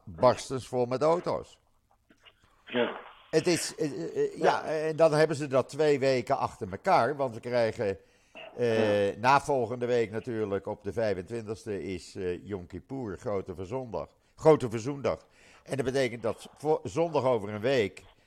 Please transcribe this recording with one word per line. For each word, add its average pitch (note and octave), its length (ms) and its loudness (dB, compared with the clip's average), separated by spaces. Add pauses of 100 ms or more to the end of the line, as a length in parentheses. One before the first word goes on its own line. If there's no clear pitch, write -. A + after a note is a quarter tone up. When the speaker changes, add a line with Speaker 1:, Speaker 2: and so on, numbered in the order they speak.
Speaker 1:
barstens A2+ 640 2
vol B2+ 180 0
met B2+ 160 -2
auto's. D#3 560 0 (1080)
Speaker 2:
Ja. A#2+ 320 -2 (320)
Speaker 1:
Het D#3 180 2
is, - 280 0
eh, D#3+ 160 -2
eh, E3 240 -8
eh, C#3+ 220 -2
ja, D#3 80 -6
Speaker 2:
Ja. C3 180 2
Speaker 1:
en D#3 320 -2
dan D#3 180 6
hebben D#3 240 4
ze D3 100 -4
dat B2+ 220 0
twee D3 300 2
weken C3 380 2
achter A#2+ 340 -4
elkaar. C#3 440 2
Want B2+ 200 -4
we A2+ 60 -12
krijgen, A#2 560 0 (600)
eh, A2 540 2
Speaker 2:
Ja. - 60 -6
Speaker 1:
na C3 240 4
volgende A#2+ 440 -2
week A#2+ 260 2
natuurlijk, G#2+ 560 -4
op G#2 160 -8
de G2 100 -6
vijfentwintigste G#2 880 -4
is, F2+ 320 -8
eh, F2+ 320 -4
Yom F#2 200 -8
Kippur, A#2+ 500 -8
Grote F#2+ 380 -4
Verzondag, F#2+ 520 -8 (280)
Grote C3 340 6
Verzoendag. A2+ 560 -4 (380)
En - 120 -10
dat C3 100 -2
betekent B2 380 -2
dat - 340 -6
vo-, D3+ 260 0
zondag C#3 400 0
over A2+ 260 2
een G#2+ 120 -8
week, A#2 400 2 (260)